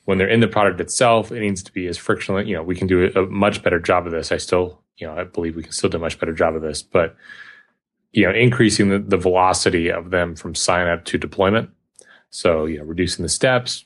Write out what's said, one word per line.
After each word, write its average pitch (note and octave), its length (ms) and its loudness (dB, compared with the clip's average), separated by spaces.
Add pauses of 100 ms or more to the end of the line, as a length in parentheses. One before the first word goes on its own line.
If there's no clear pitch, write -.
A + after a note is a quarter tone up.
when F#2+ 120 0
they're F#2+ 120 2
in A2+ 100 4
the A2+ 80 4
product G2 320 2
itself, A2+ 520 2
it A#2 100 -8
needs G2+ 220 -2
to - 100 -20
be F2+ 140 -6
as E2+ 100 -6
frictionless. G2 500 -4
You G2+ 80 -4
know, D#2+ 80 -6
we F2 120 -4
can F#2+ 120 -2
do F2+ 260 4
a, F#2 100 2
a - 40 0
much G2+ 360 0
better F2 160 2
job F2 260 0
of E2+ 80 -6
this. D#2+ 180 -6
I E2+ 60 0
still, F2+ 440 -2 (160)
you E2+ 100 -12
know, D#2+ 100 -10
I F2+ 80 -6
believe E2+ 320 -6
we D#2+ 60 -8
can - 100 -16
still - 160 -2
do E2+ 80 -4
a - 20 -6
much E2 200 -6
better E2 140 -4
job E2 220 0
of D#2 60 -4
this, D#2 200 -6
but, - 340 -2 (1000)
you B2 120 4
know, F2+ 60 2
increasing A2+ 580 4
the, G2 100 2
the G2+ 180 0
velocity F2+ 760 2
of F2 200 -8
them E2+ 240 -2
from E2 200 -12
sign F2 320 0
up E2+ 180 -2
to - 120 -4
deployment. G2 540 0 (580)
So, D#2+ 360 0
you D#2+ 120 -4
know, D2 60 -12
reducing F2 400 -4
the D#2+ 60 -4
steps, B2+ 560 -2